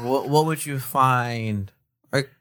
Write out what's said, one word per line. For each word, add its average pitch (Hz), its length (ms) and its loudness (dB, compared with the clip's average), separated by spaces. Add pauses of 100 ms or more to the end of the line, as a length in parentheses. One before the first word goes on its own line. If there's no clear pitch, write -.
what, 127 260 0
what 156 160 4
would 156 200 -2
you 143 140 -6
find 120 920 0 (420)
ac-, 135 140 -2 (140)